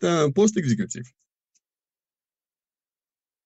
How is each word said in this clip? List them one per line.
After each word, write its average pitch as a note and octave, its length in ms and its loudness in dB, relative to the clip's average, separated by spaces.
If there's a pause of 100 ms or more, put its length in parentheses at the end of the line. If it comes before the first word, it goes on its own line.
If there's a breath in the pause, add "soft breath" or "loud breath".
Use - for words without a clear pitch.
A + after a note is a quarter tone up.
ان E3 260 2
poste G#3+ 280 2
اكزيكوتيف. B2 540 -4 (2250)